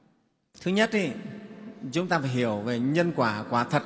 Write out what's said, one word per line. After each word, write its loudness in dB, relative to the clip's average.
Thứ -2
nhất 2
ý, 2
chúng 0
ta 4
phải -2
hiểu 2
về -2
nhân 2
quả, 2
quả 4
thật 2